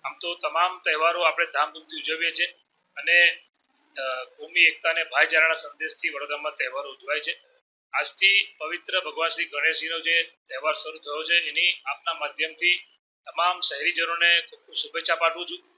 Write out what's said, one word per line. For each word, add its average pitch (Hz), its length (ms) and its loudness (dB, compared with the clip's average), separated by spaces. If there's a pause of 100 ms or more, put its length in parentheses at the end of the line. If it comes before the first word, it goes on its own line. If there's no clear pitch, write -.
આમ 139 160 -8
તો 175 140 -6
તમામ 175 500 0
તહેવારો 170 360 2
આપણે 165 240 2
ધામધૂમથી 156 520 -4
ઉજવીએ 160 340 -2
છીએ 170 160 0 (480)
અને, 170 500 4 (520)
અ, 131 260 -4
કોમી 165 380 -2
એકતા 165 280 4
અને 165 140 0
ભાઈચારાના 160 500 4
સંદેશથી 160 560 -6
વડોદરામાં 147 440 -6
તહેવારો 135 380 -6
ઉજવાય 147 280 -6
છે. 147 240 -4 (500)
આજથી 196 680 2
પવિત્ર 170 400 -4
ભગવાન 156 280 -2
શ્રી 165 180 0
ગણેશજીનો 160 540 -2
જે 165 240 0
તહેવાર 147 500 -6
શરૂ 156 240 -8
થયો 151 260 -8
છે, 170 240 0
એની 170 380 -2
આપના 143 280 -6
માધ્યમથી 156 580 -4 (540)
તમામ 175 340 -2
શહેરીજનોને 170 840 2
ખૂબ - 180 -18
ખૂબ - 160 -20
શુભેચ્છા 165 400 0
પાઠવું 165 300 0
છું. 170 140 -10 (180)